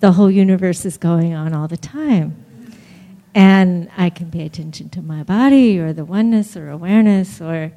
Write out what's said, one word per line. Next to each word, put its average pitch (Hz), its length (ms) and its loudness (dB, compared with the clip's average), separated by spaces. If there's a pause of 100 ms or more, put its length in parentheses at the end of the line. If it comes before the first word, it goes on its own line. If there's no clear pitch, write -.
the 202 100 6
whole 190 180 4
universe 190 560 2
is 180 120 -8
going 170 360 0
on 160 200 -6
all 151 140 -4
the 165 100 -8
time. 226 680 -4 (880)
And 185 640 2
I 180 120 -2
can 170 200 -12
pay 165 160 -10
attention 156 440 -14
to 180 120 -12
my 156 220 -10
body 240 560 2
or 160 140 -4
the 156 120 -8
oneness 208 500 -2
or 151 140 -14
awareness 190 720 0
or 160 360 -6